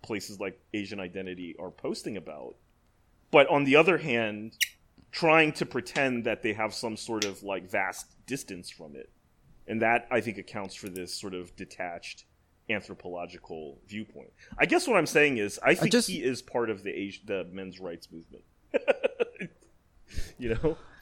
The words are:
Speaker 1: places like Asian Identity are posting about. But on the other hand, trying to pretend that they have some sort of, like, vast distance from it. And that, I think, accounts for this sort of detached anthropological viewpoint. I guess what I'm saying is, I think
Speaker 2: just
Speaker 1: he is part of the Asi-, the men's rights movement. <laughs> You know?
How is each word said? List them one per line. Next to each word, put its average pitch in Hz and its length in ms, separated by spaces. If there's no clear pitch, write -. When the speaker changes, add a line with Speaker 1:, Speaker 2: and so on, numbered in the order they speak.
Speaker 1:
places 104 380
like 98 200
Asian 101 260
Identity 90 600
are 90 120
posting 143 460
about. 76 380
But 139 180
on 143 140
the 135 120
other 165 220
hand, 113 560
trying 160 420
to - 120
pretend 127 600
that 113 180
they 110 100
have 107 200
some 113 240
sort 107 280
of, 98 180
like, 95 260
vast 95 460
distance 98 440
from 76 260
it. 65 140
And 110 140
that, 117 300
I 120 100
think, 104 160
accounts 98 380
for - 140
this 90 240
sort 98 200
of 90 220
detached 87 680
anthropological 87 1160
viewpoint. 101 440
I 147 80
guess 330 220
what 233 100
I'm 156 100
saying 147 300
is, 104 260
I 139 120
think 165 160
Speaker 2:
just 233 180
Speaker 1:
he 90 140
is 123 180
part 117 280
of 98 140
the 98 80
Asi-, 98 340
the 98 260
men's 92 280
rights 87 320
movement. - 320
<laughs> - 760
You 123 120
know? 151 280